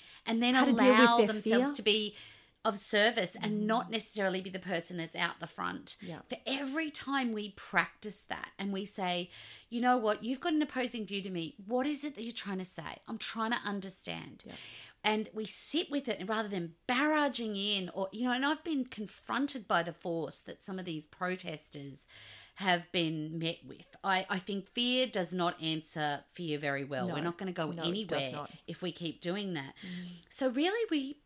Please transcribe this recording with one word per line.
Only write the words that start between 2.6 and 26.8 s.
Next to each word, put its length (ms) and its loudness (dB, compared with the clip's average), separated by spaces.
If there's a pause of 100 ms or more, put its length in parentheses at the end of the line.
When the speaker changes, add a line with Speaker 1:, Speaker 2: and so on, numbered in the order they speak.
Speaker 1:
of 160 2
service 560 4
and 260 0
Speaker 2:
Mm. 40 0
Speaker 1:
not 260 0
necessarily 480 0
be 100 -8
the 80 -8
person 380 -4
that's 180 -6
out 240 -2
the 80 -8
front. 560 -6
Speaker 2:
Yeah. 260 -10
Speaker 1:
For 80 -6 (100)
every 440 -4
time 420 -2
we 180 -6
practice 760 -2
that 340 -8
and 140 -2
we 120 -2
say, 460 -2 (400)
"You 100 -2
know 160 6
what, 280 2
you've 160 -2
got 120 0
an 100 4
opposing 440 -2
view 160 -4
to 80 -8
me. 240 -4 (100)
What 220 2
is 160 -2
it 140 -6
that 80 -8
you're 80 -6
trying 260 -4
to 60 -4
say? 420 -8
I'm 120 -6
trying 340 -2
to 60 0
understand." 840 -6
Speaker 2:
Yeah. 100 -14 (500)
Speaker 1:
And 280 0
we 140 -6
sit 460 -2
with 160 -2
it 200 -4
rather 200 -2
than 260 -4 (140)
barraging 680 2
in 340 0
or, 200 -2
you 140 -2
know, 80 4
and 120 2
I've 200 0
been 220 0
confronted 840 -4
by 160 4
the 80 -4
force 480 -4
that 200 -14
some 200 -6
of 40 -8
these 220 -6
protesters 1040 -6 (460)
have 360 2
been 480 0
met 280 -4
with. 360 -18
I, 280 4
I 80 2
think 320 -4
fear 360 2
does 280 -2
not 280 0
answer 720 -2
fear 260 -4
very 260 0